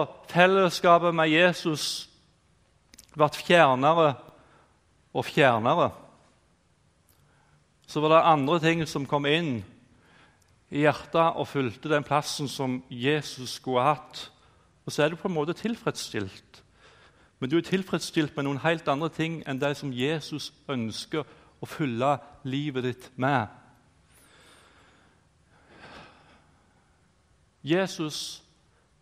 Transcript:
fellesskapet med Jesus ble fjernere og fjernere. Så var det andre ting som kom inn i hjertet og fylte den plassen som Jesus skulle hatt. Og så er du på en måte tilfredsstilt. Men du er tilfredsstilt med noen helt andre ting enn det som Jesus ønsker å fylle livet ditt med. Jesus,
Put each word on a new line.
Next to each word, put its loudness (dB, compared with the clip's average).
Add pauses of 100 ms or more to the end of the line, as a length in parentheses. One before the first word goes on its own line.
(280)
fellesskapet 4
med 2
Jesus 0 (1080)
ble 4
fjernere 4 (1040)
og -2
fjernere. 2 (2000)
Så -4
var 6
det 6
andre 2
ting 0
som -6
kom -2
inn 0 (1080)
i -2
hjertet 2
og -6
fylte -4
den 0
plassen -4
som -6
Jesus -4
skulle 0
hatt. -4 (560)
Og -10
så 0
er 4
du -6
på -6
en -4
måte -2
tilfredsstilt. -8 (760)
Men -6
du 0
er -2
tilfredsstilt -4
med -4
noen -4
helt -2
andre -2
ting -6
enn -6
det -2
som -8
Jesus -6 (180)
ønsker -6 (360)
å -10
fylle -2 (260)
livet -4
ditt -8
med. 0 (4000)
Jesus, -4 (580)